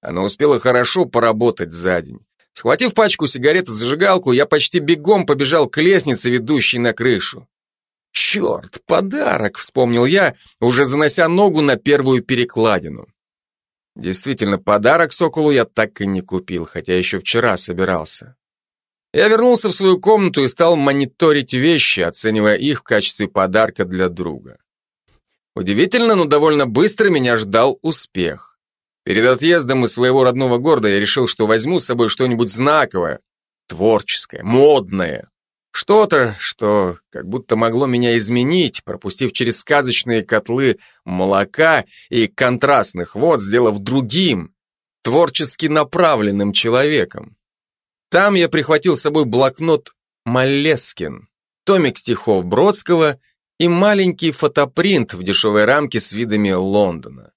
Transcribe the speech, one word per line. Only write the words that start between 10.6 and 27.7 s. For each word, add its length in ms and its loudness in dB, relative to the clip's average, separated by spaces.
занося 440 0
ногу 340 2
на 160 2
первую 440 2
перекладину. 840 -2
Действительно, 640 -4
подарок 540 2
Соколу 360 0
я 160 2
так 360 -4
и 40 -4
не 160 -2
купил, 440 -8
хотя 300 -6
ещё 240 -2
вчера 380 -2
собирался. 800 -4
Я 160 4
вернулся 400 2
в 40 -4
свою 260 2
комнату 440 2
и 40 0
стал 280 2
мониторить 800 0
вещи, 480 0
оценивая 540 0
их 240 -2
в 40 -20
качестве 440 -2
подарка 580 0
для 240 -2
друга. 480 -12
Удивительно, 600 2
но 100 2
довольно 400 2
быстро 440 0
меня 280 2
ждал 460 2